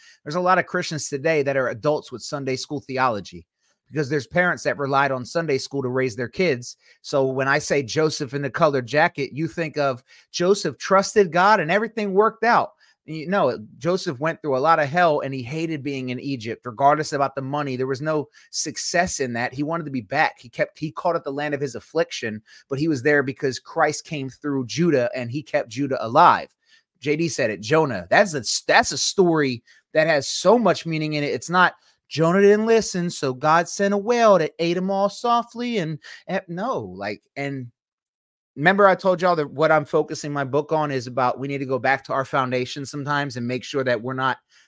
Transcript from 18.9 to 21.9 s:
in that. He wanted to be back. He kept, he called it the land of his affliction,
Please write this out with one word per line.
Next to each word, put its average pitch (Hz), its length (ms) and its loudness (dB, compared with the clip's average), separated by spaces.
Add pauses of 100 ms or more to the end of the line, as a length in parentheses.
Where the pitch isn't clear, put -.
in 127 100 -2
that. 120 220 -4
He 139 100 -4
wanted 165 220 -4
to 143 60 -10
be 127 100 -4
back. 135 380 0
He 120 100 -20
kept, - 280 -4
he 156 140 -6
called 170 240 -2
it 165 80 -6
the 143 80 -6
land 147 220 -4
of 135 80 -2
his 127 140 -6
affliction, 117 680 -4 (260)